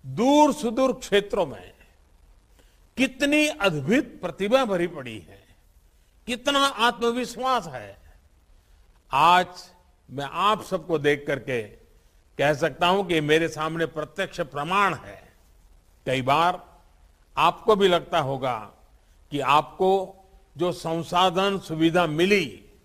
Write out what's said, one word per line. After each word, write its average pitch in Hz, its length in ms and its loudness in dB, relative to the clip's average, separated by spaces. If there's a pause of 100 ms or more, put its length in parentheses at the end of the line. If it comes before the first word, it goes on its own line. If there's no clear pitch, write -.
दूर-सुदूर 254 840 2
क्षेत्रों 202 540 -2
में 95 260 -16 (1200)
कितनी 285 520 2
अद्भुत 196 560 0
प्रतिभा 202 600 -2
भरी 180 220 0
पड़ी 123 320 -12
है, - 260 -20 (840)
कितना 254 320 -2
आत्मविश्वास 233 1080 -2
है। 107 320 -14 (1120)
आज 175 340 4 (640)
मैं 139 220 -10
आप 202 300 0
सबको 165 360 -4
देख 147 280 0
करके 131 360 -4 (760)
कह 147 160 2
सकता 156 320 -2
हूं 190 180 2
कि 170 160 0
मेरे 156 280 2
सामने 160 380 -4
प्रत्यक्ष 160 540 -8
प्रमाण 165 540 -2
है। - 380 -18 (760)
कई 131 160 -2
बार 160 580 0 (560)
आपको 175 400 2
भी 196 120 4
लगता 170 300 0
होगा 127 540 -4 (580)
कि 143 100 -4
आपको 185 760 0 (400)
जो 170 160 -2
संसाधन 175 840 0
सुविधा 165 480 2
मिली 165 580 0 (200)